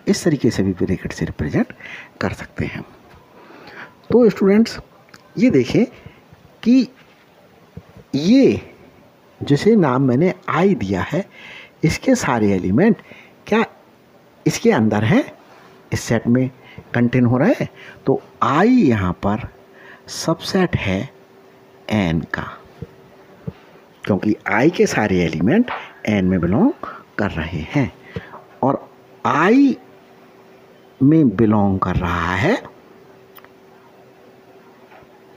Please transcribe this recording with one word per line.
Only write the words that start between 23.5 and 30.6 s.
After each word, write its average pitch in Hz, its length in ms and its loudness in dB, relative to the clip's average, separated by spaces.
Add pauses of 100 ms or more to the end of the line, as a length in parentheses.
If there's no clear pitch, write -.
क्योंकि - 320 -2 (140)
आई 107 200 2
के 208 180 2
सारे 98 340 0
एलिमेंट 110 500 0 (360)
एन 107 180 0
में 180 160 0
belong 180 300 2 (460)
कर 101 140 -2
रहे 78 380 -8
हैं 131 220 -2 (720)
और 135 160 0 (460)
आई 214 500 2 (1300)